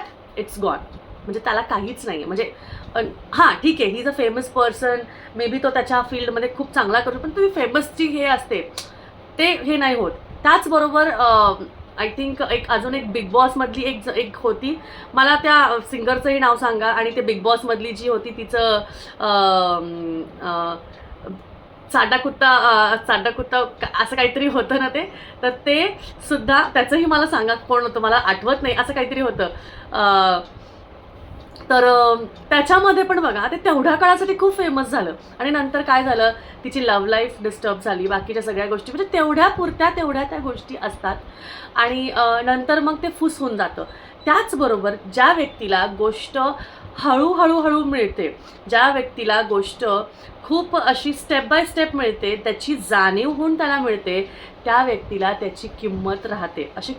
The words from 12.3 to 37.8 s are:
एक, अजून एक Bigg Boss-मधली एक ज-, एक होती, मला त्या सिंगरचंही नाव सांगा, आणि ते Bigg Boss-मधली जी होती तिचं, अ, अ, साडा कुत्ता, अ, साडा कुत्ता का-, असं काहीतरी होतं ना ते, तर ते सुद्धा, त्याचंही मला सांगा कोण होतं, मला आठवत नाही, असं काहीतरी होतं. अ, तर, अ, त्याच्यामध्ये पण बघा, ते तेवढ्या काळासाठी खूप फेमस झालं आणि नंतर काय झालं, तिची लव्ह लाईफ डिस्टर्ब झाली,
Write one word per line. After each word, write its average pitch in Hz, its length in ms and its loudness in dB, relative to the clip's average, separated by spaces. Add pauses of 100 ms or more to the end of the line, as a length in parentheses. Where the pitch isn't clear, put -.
एक, - 180 -4
अजून 233 260 0
एक 262 80 -4
Bigg 214 380 0
Boss-मधली 254 460 0
एक 220 180 -6
ज-, 254 40 -6
एक 220 260 -4
होती, 254 440 -4 (340)
मला 269 220 4
त्या 294 420 4 (140)
सिंगरचंही 254 480 0
नाव 247 160 4
सांगा, 226 320 -2
आणि 226 280 0
ते 254 60 0
Bigg 208 300 0
Boss-मधली 226 400 -2
जी 226 180 -6
होती 226 200 -2
तिचं, 226 520 0 (380)
अ, - 80 -2 (1200)
अ, 170 280 -4 (1160)
साडा 240 240 2
कुत्ता, 269 320 2
अ, 226 460 6
साडा 214 340 0
कुत्ता 247 340 -2
का-, - 400 -4
असं 240 120 -4
काहीतरी 262 320 0
होतं 262 320 0
ना 262 100 0
ते, 320 240 -6 (300)
तर 247 60 2
ते 302 500 0 (300)
सुद्धा, 269 440 2
त्याचंही 277 320 2
मला 311 200 4
सांगा 233 280 0
कोण 247 280 0
होतं, 233 180 -4
मला 220 160 2
आठवत 226 460 0
नाही, 262 140 -2
असं 247 180 -2
काहीतरी 262 260 -2
होतं. 220 240 -2 (480)
अ, 190 480 4 (1300)
तर, 247 140 4
अ, 240 320 6 (340)
त्याच्यामध्ये 370 540 4
पण 370 160 0
बघा, 226 320 -2
ते 339 40 -4
तेवढ्या 320 400 2
काळासाठी 370 420 2
खूप 392 200 2
फेमस 269 300 -2
झालं 214 260 -2 (260)
आणि 262 100 -2
नंतर 285 320 0
काय 269 220 4
झालं, 226 280 2 (320)
तिची 254 240 -4
लव्ह 202 200 2
लाईफ 226 340 0
डिस्टर्ब 208 380 -4
झाली, 190 280 -2